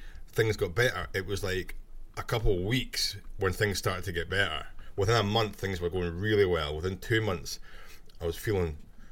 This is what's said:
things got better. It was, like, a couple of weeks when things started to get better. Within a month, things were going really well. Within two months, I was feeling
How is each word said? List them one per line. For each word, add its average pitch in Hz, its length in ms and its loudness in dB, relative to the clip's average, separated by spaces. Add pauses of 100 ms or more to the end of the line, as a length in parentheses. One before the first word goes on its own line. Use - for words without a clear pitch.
(300)
things 113 260 2
got 90 200 0
better. 117 360 2
It 95 140 -2
was, 98 160 -2
like, 92 320 -2 (420)
a 98 60 -4
couple 110 340 4
of 87 80 0
weeks - 520 0 (220)
when 95 140 2
things 101 260 0
started 90 260 0
to 92 80 -4
get 85 180 -4
better. 92 360 0 (280)
Within 101 220 4
a 107 80 6
month, 107 320 2
things 95 240 -4
were 87 100 0
going 87 300 -2
really 104 260 6
well. 78 300 2
Within 92 220 -2
two 110 220 2
months, 95 380 -2 (640)
I 85 60 -4
was 85 100 -2
feeling 90 400 0 (360)